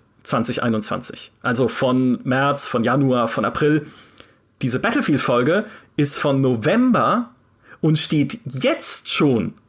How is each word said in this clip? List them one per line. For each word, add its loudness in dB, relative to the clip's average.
zwanzig -2
einundzwanzig. -4
Also 0
von 0
März, 0
von -2
Januar, 2
von -4
April. 0
Diese 0
Battlefield-Folge 0
ist 0
von 0
November 2
und 2
steht 0
jetzt -4
schon 0